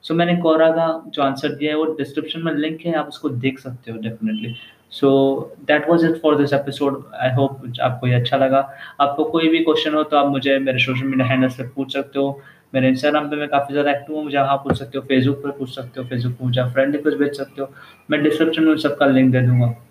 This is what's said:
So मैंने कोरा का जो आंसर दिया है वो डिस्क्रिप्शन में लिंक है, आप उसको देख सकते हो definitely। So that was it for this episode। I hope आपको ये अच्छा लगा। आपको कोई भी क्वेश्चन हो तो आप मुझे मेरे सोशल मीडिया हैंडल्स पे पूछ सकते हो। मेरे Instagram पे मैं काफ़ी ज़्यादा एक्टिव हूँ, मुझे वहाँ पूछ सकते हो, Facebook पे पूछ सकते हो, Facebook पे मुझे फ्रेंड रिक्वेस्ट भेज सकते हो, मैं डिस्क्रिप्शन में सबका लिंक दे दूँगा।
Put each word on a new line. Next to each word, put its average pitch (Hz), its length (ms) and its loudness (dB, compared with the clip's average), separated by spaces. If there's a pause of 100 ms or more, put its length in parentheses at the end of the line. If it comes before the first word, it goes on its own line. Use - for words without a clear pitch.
So - 80 -6
मैंने 170 240 4
कोरा 160 360 4
का 165 360 0
जो - 140 -4
आंसर 139 280 0
दिया 143 220 -4
है 151 60 -2
वो 156 80 0
डिस्क्रिप्शन 156 560 -6
में 165 120 -2
लिंक 156 280 -4
है, 170 120 -4
आप 147 140 -2
उसको 147 220 -8
देख 131 300 -4
सकते 123 320 -14
हो 113 60 -10
definitely। 110 560 -6 (500)
So 139 40 4 (640)
that 147 220 2
was 165 180 4
it 165 60 0
for 151 260 2
this 139 120 0
episode। 139 420 -2 (300)
I 127 140 0
hope 123 400 -2
आपको 123 280 -2
ये 123 60 4
अच्छा 120 240 2
लगा। 135 360 2 (260)
आपको 143 240 2
कोई 165 240 2
भी 165 120 4
क्वेश्चन 156 340 2
हो 151 100 2
तो 151 140 0
आप 139 140 4
मुझे 135 280 2
मेरे 131 200 -2
सोशल 127 260 0
मीडिया 131 200 0
हैंडल्स 131 300 2
पे 131 80 -8
पूछ 131 300 -8
सकते 139 260 -6
हो। 139 220 -2 (320)
मेरे 131 220 2
Instagram 147 280 0
पे 147 120 -6
मैं 143 120 -4
काफ़ी 143 260 0
ज़्यादा 143 180 2
एक्टिव 151 240 -4
हूँ, 151 80 -6
मुझे 143 140 -4
वहाँ 139 200 2
पूछ 135 220 -8
सकते 135 180 -10
हो, 131 140 -8
Facebook 131 240 2
पे 139 240 -8
पूछ 127 160 -8
सकते 131 260 -12
हो, 123 60 -10
Facebook 123 260 -4
पे 127 120 -10
मुझे 127 180 0
फ्रेंड 135 320 0
रिक्वेस्ट 147 240 -2
भेज 143 180 0
सकते 139 240 -10
हो, 135 120 -10 (380)
मैं 147 120 0
डिस्क्रिप्शन 160 400 2
में 156 120 6
सबका 143 300 0
लिंक 131 260 6
दे 127 100 4
दूँगा। 123 340 4 (160)